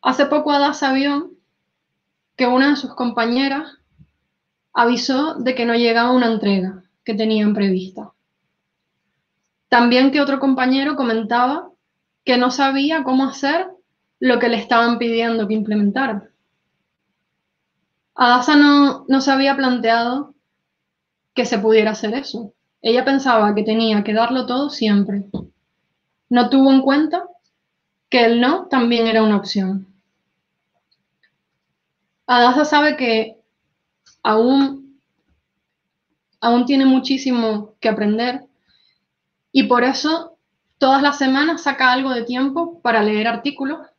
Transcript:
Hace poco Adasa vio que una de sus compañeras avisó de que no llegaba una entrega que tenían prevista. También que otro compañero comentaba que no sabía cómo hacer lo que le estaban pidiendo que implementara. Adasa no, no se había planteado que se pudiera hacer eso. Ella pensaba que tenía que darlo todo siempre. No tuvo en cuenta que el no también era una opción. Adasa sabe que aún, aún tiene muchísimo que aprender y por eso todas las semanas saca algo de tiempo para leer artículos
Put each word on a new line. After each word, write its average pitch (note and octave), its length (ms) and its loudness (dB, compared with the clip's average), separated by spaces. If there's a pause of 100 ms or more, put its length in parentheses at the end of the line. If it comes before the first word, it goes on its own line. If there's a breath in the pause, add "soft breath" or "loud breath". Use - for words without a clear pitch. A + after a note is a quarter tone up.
Hace C4+ 240 0
poco D4+ 240 -2
Adasa C#4+ 420 0
vio C#4 380 -2 (1040)
que B3 120 0
una C4 220 2
de C#4+ 60 2
sus - 180 -12
compañeras B3 840 -4 (960)
avisó B3+ 600 0
de B3+ 180 -4
que A#3+ 100 -4
no A#3 100 0
llegaba A#3 360 2
una B3+ 160 2
entrega G3+ 560 -2 (220)
que A3+ 100 -6
tenían G#3+ 400 0
prevista. F#3+ 580 -4 (1600)
También B3 420 4
que D4 100 0
otro C#4 200 -2
compañero C4+ 560 0
comentaba B3 760 -2 (540)
que B3 120 2
no B3 140 2
sabía C#4 540 -2
cómo C4 200 0
hacer D4+ 440 -4 (500)
lo B3 220 2
que A#3+ 80 0
le A#3 80 0
estaban A#3 420 0
pidiendo A3+ 480 -2
que G#3 80 -4
implementara. G#3 760 -2 (1900)
Adasa B3 400 2
no, C#4+ 520 4
no C4+ 120 2
se C4+ 100 0
había C4+ 260 2
planteado B3 800 -2 (1000)
que A#3+ 120 -2
se A#3 120 -2
pudiera A3 340 2
hacer G#3+ 220 -6
eso. A#3+ 380 -10 (300)
Ella A#3+ 220 0
pensaba A#3+ 500 2
que G#3 80 -2
tenía G#3+ 400 0
que G#3+ 100 -4
darlo A#3+ 320 0
todo C4 260 -4
siempre. G3+ 540 -2 (1040)
No A#3+ 220 2
tuvo C4+ 220 4
en C4+ 100 4
cuenta D4+ 460 0 (800)
que A#3+ 160 4
el A#3 160 2
no D4 260 0
también A#3 400 0
era A3+ 160 2
una G#3+ 140 2
opción. G3 500 -4 (2500)
Adasa B3 380 4
sabe D4+ 320 2
que A3+ 420 -2 (840)
aún, B3+ 800 0 (1400)
aún A#3+ 240 2
tiene C4+ 220 2
muchísimo B3+ 920 0
que A3 100 0
aprender A3 560 -2 (1080)
y C4+ 120 4
por A#3+ 200 2
eso D4+ 540 -4 (400)
todas C4+ 240 2
las C#4+ 160 0
semanas C#4+ 440 -2
saca C4 300 0
algo C4 180 -2
de A#3+ 120 -4
tiempo C4+ 580 -6
para A3+ 220 0
leer G#3+ 260 -2
artículos C#4 580 -8 (120)